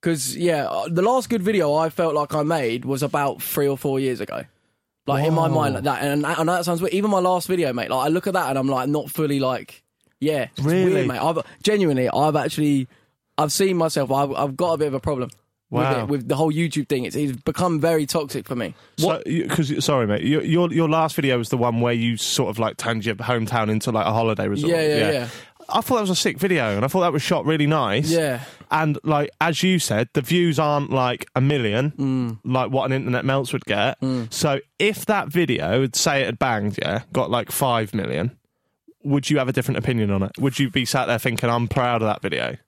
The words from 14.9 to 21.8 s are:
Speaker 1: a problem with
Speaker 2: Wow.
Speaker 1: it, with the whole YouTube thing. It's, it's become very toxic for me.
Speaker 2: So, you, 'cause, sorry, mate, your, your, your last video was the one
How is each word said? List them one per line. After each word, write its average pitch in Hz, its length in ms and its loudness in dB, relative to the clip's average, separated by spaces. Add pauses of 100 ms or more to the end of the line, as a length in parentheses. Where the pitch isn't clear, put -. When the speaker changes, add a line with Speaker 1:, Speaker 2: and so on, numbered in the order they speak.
Speaker 1:
a 135 60 -4
problem 127 300 -4 (400)
with 120 140 0
Speaker 2:
Wow. 131 180 0
Speaker 1:
it, 107 60 -6
with 135 200 -2
the 135 80 0
whole 151 160 2
YouTube 151 360 -2
thing. 127 160 -2
It's, - 120 -6
it's 135 260 -2
become 165 380 0
very 160 260 2
toxic 143 400 -4
for 127 100 -6
me. 113 180 -6 (240)
Speaker 2:
So, 170 280 0
you, 160 220 -2
'cause, 147 240 0 (120)
sorry, 131 220 2
mate, 104 160 0
your, 143 200 2
your, 170 300 2
your 165 160 2
last 160 280 2
video 135 220 2
was 113 100 -2
the 135 100 0
one 117 220 2